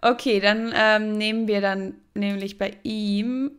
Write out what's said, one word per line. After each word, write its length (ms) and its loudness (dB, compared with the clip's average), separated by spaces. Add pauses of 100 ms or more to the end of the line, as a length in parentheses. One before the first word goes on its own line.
Okay, 360 2
dann, 380 2
ähm, 420 2
nehmen 300 -2
wir 120 2
dann 340 -2 (200)
nämlich 440 -4
bei 160 -4 (100)
ihm 760 -2